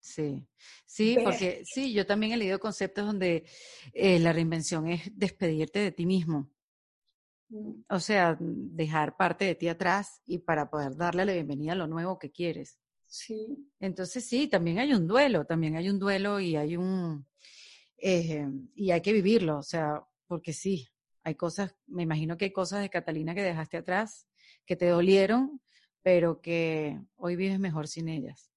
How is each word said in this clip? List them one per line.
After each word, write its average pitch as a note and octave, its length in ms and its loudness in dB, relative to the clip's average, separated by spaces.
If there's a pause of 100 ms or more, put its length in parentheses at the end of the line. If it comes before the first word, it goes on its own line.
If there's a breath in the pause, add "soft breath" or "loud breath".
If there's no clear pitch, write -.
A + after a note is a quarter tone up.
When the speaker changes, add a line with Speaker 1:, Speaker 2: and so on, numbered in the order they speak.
Speaker 1:
Sí, - 460 -6 (380 loud breath)
sí, A3 300 2
Speaker 2:
Ver. A#3 100 6
Speaker 1:
porque F3+ 400 0
sí, C4 280 -4
yo G3 120 2
también G#3+ 260 0
he A#3+ 60 0
leído F#3+ 220 0
conceptos G3+ 460 -4
donde, F3+ 400 0 (480 loud breath)
eh, F#3 260 6
la E3 140 6
reinvención D#3+ 540 0
es F3 280 -4
despedirte F3 640 -2
de G3+ 120 0
ti E3+ 140 -4
mismo. E3 440 0 (1000)
Speaker 2:
Mm. G#3+ 400 -12
Speaker 1:
O G3 100 -2
sea, F3 400 2
dejar D#3+ 800 -2
parte F#3 280 2
de F3+ 100 0
ti E3+ 120 -4
atrás F3 580 -2
y F3 140 -6
para D3+ 300 -2
poder C#3 260 -4
darle F3 300 0
la G3 80 0
bienvenida D3+ 400 -4
a - 20 -2
lo F3 120 -4
nuevo E3+ 300 -4
que D3 140 -14
quieres. E3 480 -8 (260)
Speaker 2:
Sí. A3 640 -12 (100)
Speaker 1:
Entonces F#3 460 -6
sí, C4+ 220 0
también E3+ 320 2
hay C#4+ 140 2
un F3 140 4
duelo, A3 380 4
también E3 300 0
hay E3+ 140 -2
un G3+ 100 0
duelo G3 400 0
y F3 160 0
hay D3+ 220 -2
un, F3 500 -4 (680 loud breath)
eh, E3 500 0 (280)
y G3 160 0
hay E3+ 100 4
que G3 120 2
vivirlo, F#3+ 440 4
o C#3+ 60 -6
sea, D3+ 400 -2 (240)
porque E3 260 -6
sí, F3+ 340 -4 (360)
hay D#3+ 120 -4
cosas, F3 400 -6 (120)
me F3 160 -6
imagino D#3+ 340 -2
que F#3+ 80 -2
hay G3 60 -4
cosas F#3+ 300 -4
de G3 80 -4
Catalina E3 460 -4
que G3+ 80 -4
dejaste E3 340 -4
atrás, F#3 500 -4 (380 soft breath)
que F3+ 100 -2
te F3 100 0
dolieron, G3 720 4 (420 soft breath)
pero E3+ 380 4
que D#3+ 600 -2 (180)
hoy F3 180 -4
vives F#3+ 240 0
mejor D#3 280 -4
sin E3 200 -8
ellas. - 500 -8